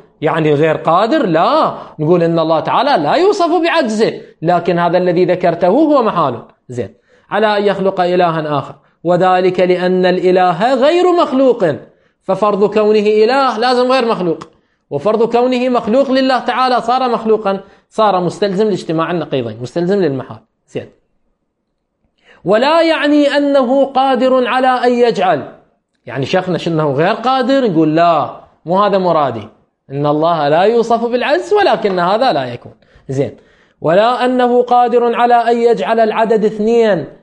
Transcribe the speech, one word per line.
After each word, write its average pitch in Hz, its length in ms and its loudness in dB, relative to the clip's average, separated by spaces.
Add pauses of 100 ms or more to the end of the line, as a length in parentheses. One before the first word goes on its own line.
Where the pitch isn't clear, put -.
(220)
يعني 156 320 0
غير 151 240 2
قادر، 226 480 0
لا. 190 480 0 (260)
نقول 165 240 2
إن 165 160 0
الله 160 200 0
تعالى 180 440 0
لا 160 120 0
يوصف 349 480 0
بعجزه، 226 580 -2 (200)
لكن 175 380 0
هذا 175 180 0
الذي 180 280 0
ذكرته 180 420 0
هو 285 360 2
محال. 156 380 -2 (280)
زين. 120 240 -10 (360)
على 208 280 0
أن 202 60 0
يخلق 190 380 -2
إلها 160 580 0
آخر، - 160 -10 (280)
وذلك 180 560 2
لأن 180 460 2
الإله 180 680 2
غير 349 380 2 (100)
مخلوق، 262 440 0 (560)
ففرض 202 520 -2
كونه 214 260 2
إله 220 580 2
لازم 247 340 0
غير 262 140 0
مخلوق، 180 340 -2 (500)
وفرض 214 420 0
كونه 247 380 0
مخلوق 240 420 0
لله 262 280 0
تعالى 240 420 -2
صار 247 280 -2
مخلوقا، 214 500 -2 (300)
صار 196 340 0
مستلزم 202 440 -2
لاجتماع 165 440 -4
النقيضين، 135 500 -4
مستلزم 175 400 -2
للمحال. 131 360 -4 (300)
زين. 113 220 -12 (1600)
ولا 262 360 2
يعني 294 460 2
أنه 277 580 2
قادر 262 640 0
على 262 200 0
أن 247 260 2
يجعل، 190 640 0 (500)
يعني 127 200 -6
شيخنا 180 320 -2
شنه 156 340 -2
غير 165 220 0
قادر، 254 580 0
نقول 156 240 2
لا، 165 440 0 (260)
مو 185 180 0
هذا 202 140 2
مرادي. 143 500 -2 (440)
إن 143 140 -4
الله 151 440 0
لا 160 120 2
يوصف 226 440 0
بالعجز، 247 480 -2
ولكن 220 460 0
هذا 208 340 0
لا 135 200 -4
يكون. - 180 -16 (380)
زين. 131 260 -4 (500)
ولا 220 400 2
أنه 247 360 2
قادر 240 540 2
على 240 180 2
أن 233 240 2
يجعل 226 420 0
العدد 214 460 0
اثنين 214 600 0 (180)